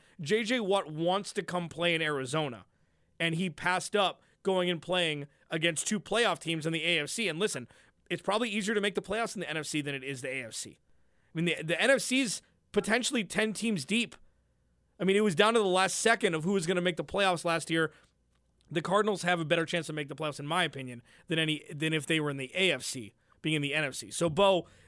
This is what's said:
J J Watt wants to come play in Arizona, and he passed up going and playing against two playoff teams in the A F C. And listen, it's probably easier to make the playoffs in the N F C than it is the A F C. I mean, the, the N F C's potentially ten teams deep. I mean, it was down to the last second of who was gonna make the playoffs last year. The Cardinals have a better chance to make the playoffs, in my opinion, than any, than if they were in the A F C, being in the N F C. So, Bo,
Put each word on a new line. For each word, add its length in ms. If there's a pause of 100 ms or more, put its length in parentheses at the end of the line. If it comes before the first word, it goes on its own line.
(200)
J 240
J 160
Watt 300
wants 440
to 80
come 260
play 260
in 60
Arizona, 640 (560)
and 140
he 160
passed 440
up 280 (200)
going 280
and 100
playing 460 (240)
against 360
two 140
playoff 380
teams 260
in 80
the 120
A 160
F 100
C. 180
And 100
listen, 300 (400)
it's 140
probably 260
easier 260
to 60
make 140
the 80
playoffs 340
in 40
the 100
N 80
F 80
C 160
than 120
it 80
is 200
the 60
A 180
F 80
C. 160
I 40 (600)
mean, 100
the, 180
the 180
N 100
F 100
C's 400 (320)
potentially 520
ten 280
teams 320
deep. 320 (800)
I 60
mean, 120
it 40
was 140
down 180
to 80
the 60
last 320
second 360
of 100
who 80
was 140
gonna 140
make 160
the 80
playoffs 400
last 260
year. 220 (800)
The 100
Cardinals 420
have 180
a 40
better 220
chance 220
to 40
make 160
the 80
playoffs, 240
in 60
my 180
opinion, 380 (260)
than 100
any, 340
than 200
if 140
they 120
were 120
in 80
the 160
A 180
F 100
C, 300 (300)
being 140
in 60
the 120
N 100
F 100
C. 160
So, 200
Bo, 360 (220)